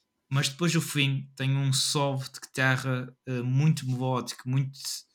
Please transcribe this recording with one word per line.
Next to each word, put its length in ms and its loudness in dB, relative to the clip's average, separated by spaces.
Mas 200 2
depois 260 0
o 60 4
fim 540 0
tem 200 0
um 160 2
solo 480 0
de 220 -12
guitarra, 720 0
eh, 160 -2
muito 480 4
melódico, 600 -2
muito 280 0